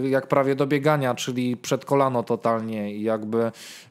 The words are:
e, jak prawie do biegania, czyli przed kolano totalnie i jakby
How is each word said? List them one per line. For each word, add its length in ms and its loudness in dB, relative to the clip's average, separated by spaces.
e, 40 0
jak 180 2
prawie 280 2
do 120 2
biegania, 480 2
czyli 420 -2
przed 280 -4
kolano 380 2
totalnie 720 -2
i 80 -8
jakby 500 0